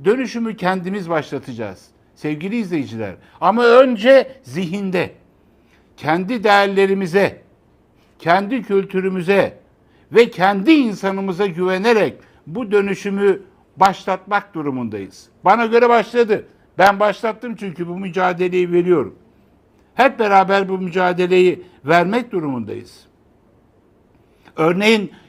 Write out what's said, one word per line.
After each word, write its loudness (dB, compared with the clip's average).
dönüşümü -2
kendimiz -4
başlatacağız -8
sevgili -8
izleyiciler. -6
Ama 2
önce 4
zihinde, -6
kendi -4
değerlerimize, 2
kendi 0
kültürümüze -2
ve 4
kendi 0
insanımıza 0
güvenerek 0
bu -10
dönüşümü 0
başlatmak -2
durumundayız. -8
Bana 4
göre 4
başladı. 0
Ben 4
başlattım -4
çünkü -10
bu -10
mücadeleyi -2
veriyorum. 0
Hep 2
beraber 2
bu -4
mücadeleyi 0
vermek 0
durumundayız. -8
Örneğin 2